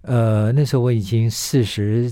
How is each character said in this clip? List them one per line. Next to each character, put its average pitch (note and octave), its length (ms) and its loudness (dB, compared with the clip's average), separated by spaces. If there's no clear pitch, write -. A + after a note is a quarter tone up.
呃， A2 500 2
那 D3 100 2
时 C#3 140 0
候 B2 40 2
我 B2 80 2
已 A#2 120 0
经 A2+ 280 0
四 - 320 -2
十、 G#2+ 500 -2